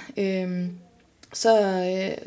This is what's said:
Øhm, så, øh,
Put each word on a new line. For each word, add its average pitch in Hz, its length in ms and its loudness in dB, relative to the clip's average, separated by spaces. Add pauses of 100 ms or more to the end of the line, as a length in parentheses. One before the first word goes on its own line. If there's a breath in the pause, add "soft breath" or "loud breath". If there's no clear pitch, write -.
(180)
Øhm, 185 520 -2 (640)
så, 226 260 6 (360)
øh, 190 320 -4